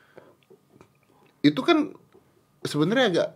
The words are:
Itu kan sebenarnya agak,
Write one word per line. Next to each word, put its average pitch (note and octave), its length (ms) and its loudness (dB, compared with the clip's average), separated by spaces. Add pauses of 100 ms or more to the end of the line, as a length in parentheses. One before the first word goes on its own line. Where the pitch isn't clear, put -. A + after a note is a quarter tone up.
(1400)
Itu D3 240 0
kan D#4+ 320 0 (680)
sebenarnya F#3+ 460 0
agak, E3 300 0